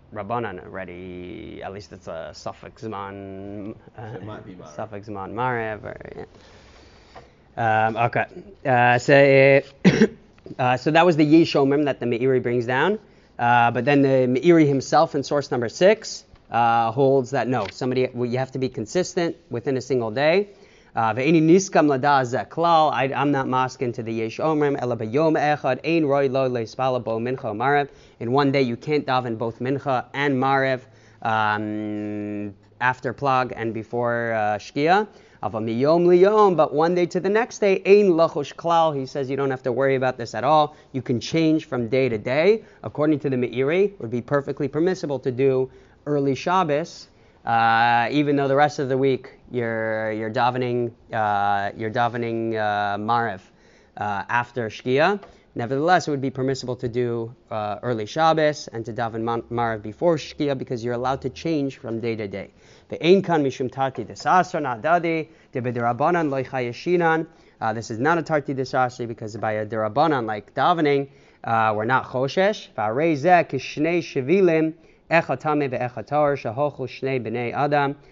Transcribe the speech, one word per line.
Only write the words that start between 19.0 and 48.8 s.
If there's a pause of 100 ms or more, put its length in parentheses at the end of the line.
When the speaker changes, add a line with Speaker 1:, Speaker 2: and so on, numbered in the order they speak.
Speaker 1:
within
a
single
day. (480)
Uh,
ve'eni
niskam
lada
ze
klal,
I,
I'm
not
masking
to
the
Yesh
Omrim,
ela
b'yom
echad
ein
roi
lo
leispala
bo
mincha
marev. (320)
In
one
day
you
can't
daven
both
mincha
and
marev, (420)
um, (260)
after
plag
and
before,
uh,
shkia. (380)
Ava
miyom
liyom,
but
one
day
to
the
next
day, (100)
ein
lachush
klal.
He
says
you
don't
have
to
worry
about
this
at
all. (180)
You
can
change
from
day
to
day. (180)
According
to
the
Meiri,
it
would
be
perfectly
permissible
to
do (360)
early
Shabbos, (380)
uh,
even
though
the
rest